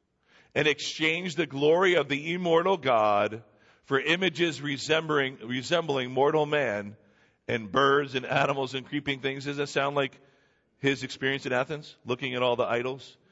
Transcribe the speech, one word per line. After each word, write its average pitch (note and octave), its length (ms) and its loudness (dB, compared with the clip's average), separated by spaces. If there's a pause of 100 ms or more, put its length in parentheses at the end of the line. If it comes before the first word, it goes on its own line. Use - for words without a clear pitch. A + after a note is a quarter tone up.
(540)
and D3 120 2
exchanged D#3+ 720 -2
the D#3+ 100 0
glory D#3 480 4
of C#3+ 140 2
the C#3+ 260 -4
immortal F3+ 420 2
God A2 640 2 (420)
for C#3 160 2
images E3 600 0
resembling, D3 840 0
resembling C3 680 -2
mortal D3 360 2
man G#2 500 -2 (500)
and A2+ 240 -4
birds C#3 440 2
and C3 120 -4
animals C#3 480 -2
and C3 120 -8
creeping C#3+ 340 -6
things. C3+ 240 -6
Does C#3+ 140 -6
that C#3+ 100 -4
sound C#3+ 280 -2
like C#3 240 -2 (580)
his C#3 240 0
experience C3+ 440 -4
in B2+ 60 -2
Athens, C#3+ 520 -4
looking B2 300 -4
at B2 80 -2
all B2 140 2
the A#2 80 0
idols A#2+ 520 -4 (160)